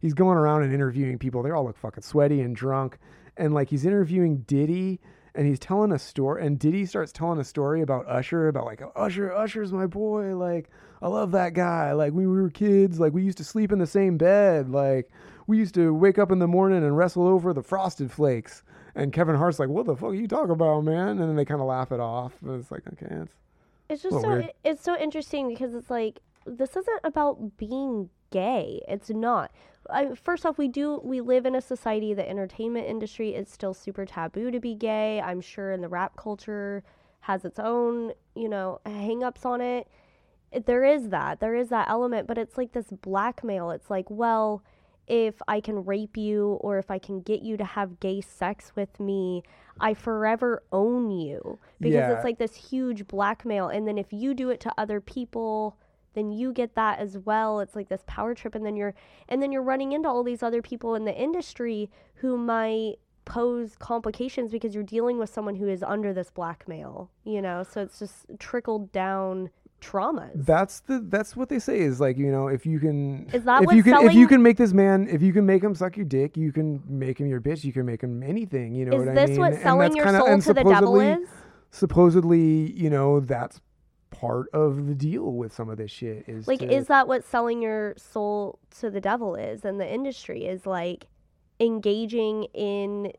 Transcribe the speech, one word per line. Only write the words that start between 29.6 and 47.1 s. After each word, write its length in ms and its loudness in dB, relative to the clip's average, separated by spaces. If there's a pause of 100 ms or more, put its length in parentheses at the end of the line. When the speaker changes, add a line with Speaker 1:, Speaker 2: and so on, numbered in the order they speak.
Speaker 2:
I, 240 -2
first 320 -4
off, 120 -2
we 100 -2
do, 340 -4
we 180 -6
live 240 0
in 120 -2
a 40 0
society, 540 -4
the 140 -6
entertainment 580 -6
industry 480 -8
is 140 -10
still 260 -8
super 320 -12
taboo 460 -8
to 80 -4
be 160 -8
gay. 440 -2
I'm 200 -6
sure 320 -10
in 80 -6
the 80 -10
rap 280 -6
culture 680 -10 (360)
has 240 -6
its 140 -12
own, 540 -4 (240)
you 120 -6
know, 380 -6
hang-ups 580 -6
on 160 -4
it. 280 -4 (760)
There 180 2
is 240 4
that. 320 -4
There 140 -2
is 160 -2
that 180 0
element, 400 -2
but 100 -4
it's 180 -8
like 160 -6
this 180 -8
blackmail. 800 -4
It's 200 -10
like, 200 -6
"Well, 520 -2 (440)
if 420 0
I 120 -2
can 240 -8
rape 320 -6
you 440 -2
or 180 -2
if 120 -8
I 80 -6
can 220 -10